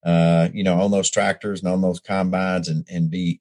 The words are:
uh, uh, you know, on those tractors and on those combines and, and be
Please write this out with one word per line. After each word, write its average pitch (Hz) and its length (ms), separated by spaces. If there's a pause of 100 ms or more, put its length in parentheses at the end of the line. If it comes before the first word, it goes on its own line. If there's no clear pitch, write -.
uh, 85 40
uh, 85 440
you 104 100
know, 90 200
on 101 80
those 98 200
tractors 98 520
and 90 100
on 92 80
those 90 200
combines 92 680
and, 80 220
and 85 200
be 87 300